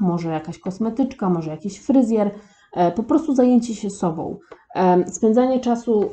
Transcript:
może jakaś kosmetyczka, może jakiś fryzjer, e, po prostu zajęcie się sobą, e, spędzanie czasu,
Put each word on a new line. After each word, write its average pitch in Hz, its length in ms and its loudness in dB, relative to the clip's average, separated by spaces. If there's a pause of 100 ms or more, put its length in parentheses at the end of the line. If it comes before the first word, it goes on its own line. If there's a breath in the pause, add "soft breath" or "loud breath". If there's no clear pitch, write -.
może 170 280 -2
jakaś 160 300 -8
kosmetyczka, 220 720 -4
może 160 220 -2
jakiś 180 280 -10
fryzjer, 220 520 2 (420 loud breath)
e, 175 180 2
po 220 120 -4
prostu 294 320 0
zajęcie 247 400 4
się 202 140 -6
sobą, 165 500 -6 (360 loud breath)
e, 180 360 2
spędzanie 247 480 2
czasu, 233 540 0